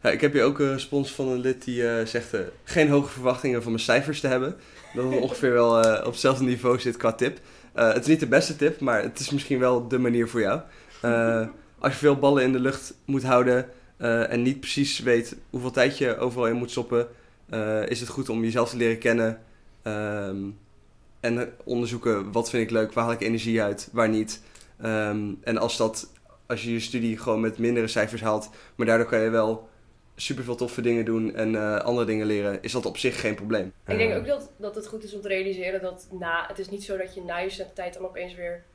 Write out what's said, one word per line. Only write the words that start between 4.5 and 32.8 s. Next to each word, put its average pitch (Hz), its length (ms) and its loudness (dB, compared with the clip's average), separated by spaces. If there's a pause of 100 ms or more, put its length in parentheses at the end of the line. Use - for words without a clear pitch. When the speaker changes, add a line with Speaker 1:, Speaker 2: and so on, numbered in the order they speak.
Speaker 1:
Dat 127 180 -2
het 127 100 2
ongeveer 127 320 0
wel, 117 260 6
eh, 110 200 6
op 120 120 -4
hetzelfde 127 320 2
niveau 123 360 2
zit 120 180 -2
qua 113 160 0
tip. 123 260 -2 (340)
Eh, 117 200 4
het 123 80 2
is 123 60 -4
niet 160 120 6
de 156 80 -2
beste 147 280 2
tip, 156 240 0
maar 120 240 2
het - 160 -6
is 135 100 -6
misschien 139 300 -2
wel 127 280 2
de 123 100 0
manier 120 320 2
voor 117 120 0
jou. 135 200 0 (400)
Eh, 117 460 2 (140)
Speaker 2:
<laughs> - 180 -20
Speaker 1:
als 131 140 0
je - 60 -8
veel 143 160 6
ballen 139 280 4
in 131 80 4
de 127 80 2
lucht 135 340 -4 (120)
moet 135 180 -2
houden, 123 460 4 (280)
eh, 117 340 0
en 120 100 2
niet 135 180 0
precies 139 400 -2
weet 120 360 2 (140)
hoeveel 127 220 -6
tijd 135 260 2
je 120 200 0
overal 123 300 0
in 117 80 2
moet 123 160 -4
stoppen, 120 360 0 (420)
eh, 107 380 -2
is 117 120 -4
het 117 100 -10
goed 131 200 -6
om 113 140 0
jezelf 113 260 0
te 127 80 -8
leren 113 200 2
kennen, 113 440 0 (420)
ehm, 104 540 -6 (840)
en 120 340 -2 (100)
onderzoeken 113 680 -2
wat 117 180 0
vind 117 140 0
ik 98 80 -2
leuk, 110 220 0
waar 117 100 0
haal 117 100 0
ik 113 80 -4
energie 113 400 0
uit, 104 300 -2
waar 113 180 2
niet. 110 320 -2 (400)
Ehm, 107 520 -2 (100)
en 117 140 -2
als 117 200 0
dat, - 340 -2 (340)
als 113 180 -6
je 117 100 -2
je 113 60 0
studie 113 380 -2
gewoon 110 220 -2
met 110 180 0
mindere 117 300 2
cijfers 110 340 -2
haalt, 110 280 -2 (260)
maar 117 120 -2
daardoor 113 200 4
kan 113 120 2
je 113 100 2
wel 113 400 0 (460)
superveel 123 400 -6
toffe 120 260 -4
dingen 117 240 2
doen 113 300 -2
en, 110 200 0
eh, 107 240 0
andere 120 260 0
dingen 107 220 0
leren, 101 340 0
is 113 100 -6
dat 120 140 -4